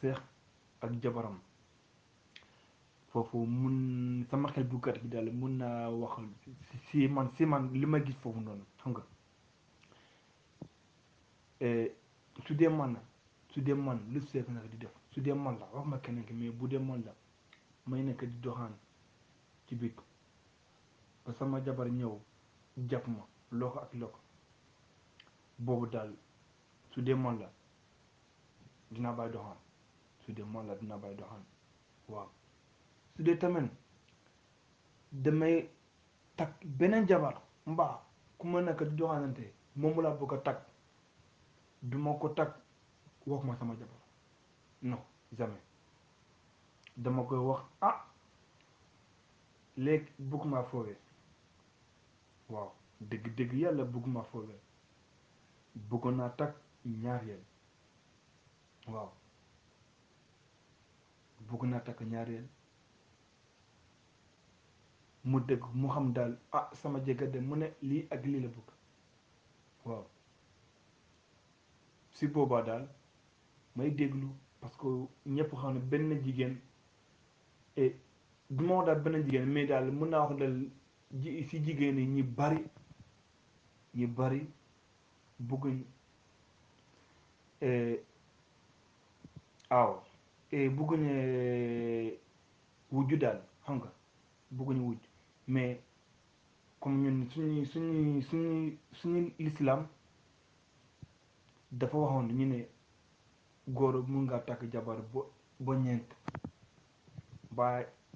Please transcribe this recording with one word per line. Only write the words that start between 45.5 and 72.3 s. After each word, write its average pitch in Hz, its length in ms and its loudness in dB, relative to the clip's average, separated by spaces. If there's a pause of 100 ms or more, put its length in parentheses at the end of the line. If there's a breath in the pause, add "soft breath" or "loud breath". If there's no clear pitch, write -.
Dama 127 280 0
koy 127 140 0
wax, 131 240 0 (180)
ah, - 240 2 (1700)
léegi 151 420 4
bëgg 139 280 -4
maa 135 160 2
foowee, 107 340 -6 (1500)
waaw, 104 240 -8 (280)
dëgg-dëgg 113 520 -4
yàlla 147 320 2
bëgg 120 220 -4
maa 123 160 -2
foowee, 107 360 -12 (1160)
bëgg 110 300 -4 (100)
naa 127 160 -2
takk 147 240 -4 (300)
ñaareel, 110 560 -6 (1500)
waaw, 107 220 -8 (2500)
bëgg 117 160 -6
naa 123 160 0
takk 117 200 -10
ñaareel, 117 460 -6 (2750)
mu 131 160 4
dëgg, 123 240 2 (100)
mu 135 140 0
xam 135 240 0
daal, 120 240 0 (160)
ah, - 200 0
sama 139 280 -4
jëkkër 135 300 0
de 131 100 -4
mu 135 160 -4
ne 156 100 0 (160)
lii 143 280 0
ak 131 140 -6
lii 139 160 0
la 123 80 -4
bëgg, 117 200 -14 (1160)
waaw. 110 200 -8 (2000)
Si - 160 0
boobaa 139 340 4